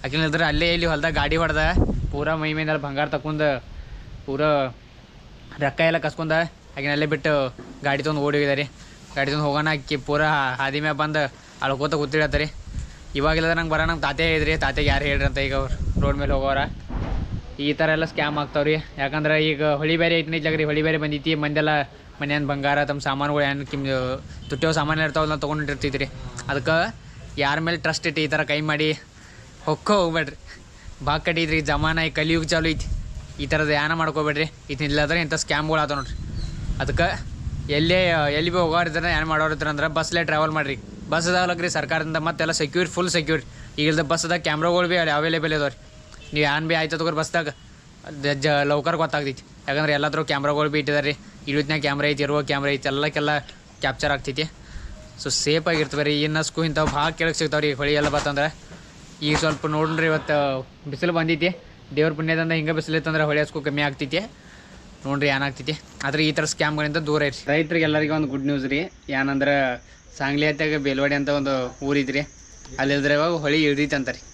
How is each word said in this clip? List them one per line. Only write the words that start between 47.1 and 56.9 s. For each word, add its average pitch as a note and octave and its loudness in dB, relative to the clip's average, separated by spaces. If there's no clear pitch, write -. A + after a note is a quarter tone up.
ಬಸ್ದಾಗ D#3 0
ಜ-, C#3 0
ಲೌಕರ್ D3 2
ಗೊತ್ತಾಗ್ತೈತಿ. D3 -2
ಯಾಕಂದ್ರೆ D3 2
ಎಲ್ಲಾದ್ರೂ D3 0
ಕ್ಯಾಮ್ರಾಗಳು D3 2
ಭೀ D3+ 2
ಇಟ್ಟಿದ್ದಾರೆ D3 2
ರೀ. C#3 -4
ಇಳಿದ್ನ್ಯಾಗ D3 0
ಕ್ಯಾಮ್ರಾ C#3+ 2
ಐತಿ, D3 0
ಇರುವ D3 0
ಕ್ಯಾಮ್ರಾ C#3+ 0
ಐತಿ, C#3 -2
ಎಲ್ಲಕ್ಕೆಲ್ಲ D3 0
ಕ್ಯಾಪ್ಚರ್ C#3 0
ಆಗ್ತೈತಿ. C#3 -2
So C3+ -4
ಸೇಫ್ D#3+ 0
ಆಗಿರ್ತವೆ D3 0
ರೀ. D3 2
ಇನ್ನು D#3 0
ಅಸ್ಕು D#3+ -2
ಇಂಥವು D#3 2
ಭಾಳ D3 0